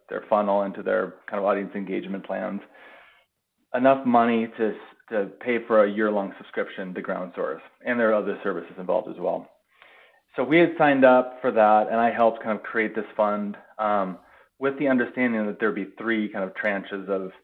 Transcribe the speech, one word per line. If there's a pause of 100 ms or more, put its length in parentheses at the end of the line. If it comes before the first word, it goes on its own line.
their
funnel,
into
their (140)
kind
of
audience
engagement
plans, (1120)
enough
money
to, (340)
to (160)
pay (100)
for
a
year-long
subscription
to
Ground
Source. (240)
And
there
are
other
services
involved
as
well. (920)
So
we
had
signed
up
for
that,
and
I
helped
kind
of
create
this (140)
fund, (220)
um, (400)
with
the
understanding
that
there'd
be (100)
three
kind
of
tranches
of, (120)